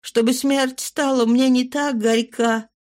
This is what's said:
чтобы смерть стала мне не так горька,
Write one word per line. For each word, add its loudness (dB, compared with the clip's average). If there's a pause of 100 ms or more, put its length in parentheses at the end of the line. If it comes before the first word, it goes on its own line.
чтобы 0
смерть -2
стала -2
мне 2
не 2
так -4
горька, -2 (200)